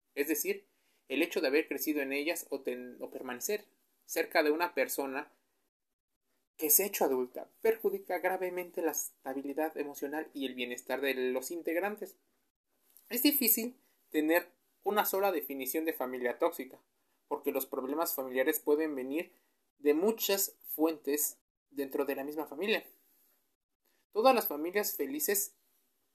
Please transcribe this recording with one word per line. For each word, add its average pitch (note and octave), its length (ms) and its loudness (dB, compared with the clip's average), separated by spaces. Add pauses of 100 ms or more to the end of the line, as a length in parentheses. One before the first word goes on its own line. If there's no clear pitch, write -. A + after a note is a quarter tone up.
(140)
es C#3+ 140 0
decir, E3+ 380 -2 (420)
el C3+ 140 0
hecho F3+ 180 0
de D3+ 80 2
haber D3+ 200 2
crecido D3 320 -2
en C3+ 120 -4
ellas D3 380 -2
o C3+ 120 -6
ten-, B2 380 -6
o B2+ 100 -10
permanecer B2+ 540 -6 (420)
cerca D#3+ 360 2
de D3+ 80 4
una E3 240 0
persona C3+ 560 -2 (1300)
que D3+ 140 -2
se - 120 6
ha G3 40 2
hecho G3 180 0
adulta B2+ 440 0 (120)
perjudica G3 580 0
gravemente F3+ 640 -2
la D#3+ 80 2
estabilidad C#3 840 -4
emocional D3 580 -6
y C#3 120 -4
el B2+ 80 -8
bienestar B2 460 -4
de C3+ 140 2
los B2+ 360 -2
integrantes. F3 640 -4 (920)
Es A#3 140 -2
difícil B3 540 4 (340)
tener D#3+ 400 4 (320)
una G3+ 220 4
sola G3 260 2
definición C#3 540 -4
de D#3+ 80 0
familia B2 460 -4
tóxica, C3+ 400 -2 (500)
porque C#3+ 240 -2
los C3+ 140 -2
problemas C#3+ 480 -2
familiares C3 440 2
pueden D3+ 380 2
venir C#3 360 -4 (460)
de D3 160 4
muchas G3 640 0 (180)
fuentes D3+ 640 0 (320)
dentro C#3 340 -2
de C3+ 120 -2
la C3+ 80 -6
misma D3+ 220 -6
familia. F3 380 -2 (1300)
Todas A#3 200 8
las A3 140 2
familias F3 480 -2
felices D3+ 640 -2 (580)